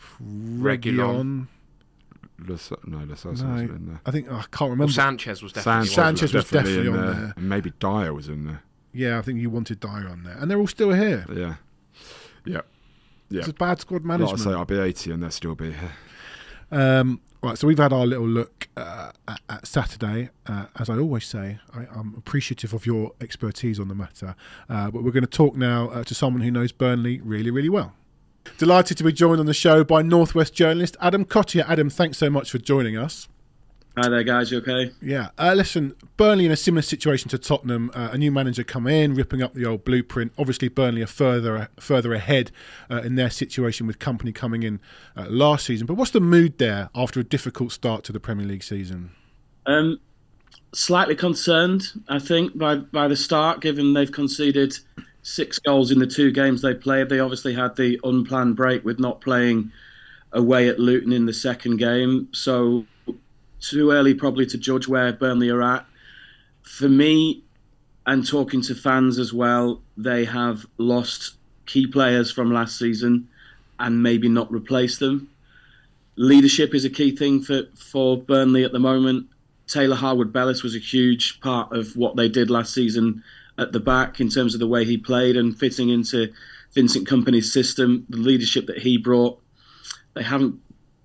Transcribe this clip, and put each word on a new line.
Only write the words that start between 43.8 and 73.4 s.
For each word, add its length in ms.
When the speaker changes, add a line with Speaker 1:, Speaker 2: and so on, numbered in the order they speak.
Speaker 2:
with 140
Kompany 340
coming 300
in, 160
uh, 120
last 360
season. 200
But 100
what's 160
the 100
mood 360
there 380
after 240
a 40
difficult 500
start 320
to 80
the 80
Premier 260
League 160
season? 480
Speaker 4:
Um, 340
slightly 420
concerned, 680
I 100
think, 400
by, 180
by 340
the 80
start, 420
given 340
they've 180
conceded 600
six 380
goals 320
in 80
the 80
two 240
games 300
they 120
played. 360
They 100
obviously 340
had 220
the 300
unplanned 500
break 300
with 140
not 200
playing 520
away 380
at 100
Luton 320
in 140
the 80
second 420
game. 560
So 540
too 320
early 240
probably 320
to 100
judge 300
where 260
Burnley 360
are 120
at. 240
For 260
me, 540
and 200
talking 360
to 100
fans 460
as 120
well, 520
they 300
have 400
lost 560
key 180
players 460
from 200
last 280
season 500